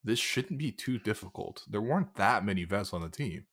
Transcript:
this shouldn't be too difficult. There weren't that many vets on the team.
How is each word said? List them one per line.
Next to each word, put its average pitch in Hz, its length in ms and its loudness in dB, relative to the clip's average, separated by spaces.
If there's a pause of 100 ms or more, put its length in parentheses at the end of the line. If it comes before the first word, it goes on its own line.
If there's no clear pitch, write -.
this 131 160 2
shouldn't - 400 0
be 147 120 0
too 127 280 -4
difficult. - 680 -6
There 104 140 -2
weren't 151 340 0
that 101 300 6
many 92 180 2
vets 95 300 -2
on 87 80 -2
the 82 80 -4
team. 92 440 -6